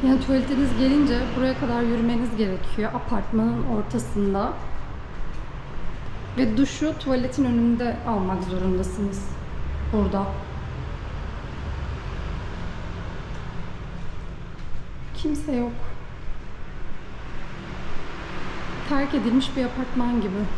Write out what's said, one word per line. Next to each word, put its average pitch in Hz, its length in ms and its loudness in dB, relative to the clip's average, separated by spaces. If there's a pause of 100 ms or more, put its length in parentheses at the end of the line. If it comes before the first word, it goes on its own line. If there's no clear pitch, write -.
Yani 262 160 6
tuvaletiniz 262 480 2 (100)
gelince 262 400 6 (180)
buraya 262 220 2
kadar 240 220 2
yürümeniz 233 560 2
gerekiyor 208 560 2
apartmanın 226 720 2
ortasında. 208 840 2 (1800)
Ve 220 200 4
duşu 302 420 2
tuvaletin 262 460 2
önünde 233 500 4 (120)
almak 185 360 0
zorundasınız. 190 840 0 (680)
Burada. 202 320 2 (4000)
Kimse 294 380 0
yok. 240 160 0 (3250)
Terk 277 240 2
edilmiş 247 440 2
bir 262 80 2
apartman 247 560 0
gibi. 202 200 0 (160)